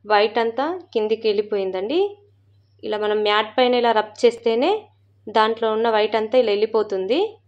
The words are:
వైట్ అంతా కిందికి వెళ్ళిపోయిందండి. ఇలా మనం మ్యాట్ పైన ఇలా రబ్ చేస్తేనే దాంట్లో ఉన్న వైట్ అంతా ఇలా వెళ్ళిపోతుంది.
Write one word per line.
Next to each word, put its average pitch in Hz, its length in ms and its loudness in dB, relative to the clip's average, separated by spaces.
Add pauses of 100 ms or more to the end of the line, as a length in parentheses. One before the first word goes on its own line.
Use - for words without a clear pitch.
(120)
వైట్ 214 300 2
అంతా 226 220 -2 (300)
కిందికి 220 340 -2
వెళ్ళిపోయిందండి. 208 720 -2 (840)
ఇలా 214 180 -6
మనం 208 140 0 (100)
మ్యాట్ 214 300 0
పైన 247 240 2
ఇలా 233 160 2
రబ్ 214 120 -2 (120)
చేస్తేనే 233 500 2 (680)
దాంట్లో 220 380 0
ఉన్న 226 200 0
వైట్ 214 240 2
అంతా 220 220 -4
ఇలా 220 120 0
వెళ్ళిపోతుంది. 208 680 0 (280)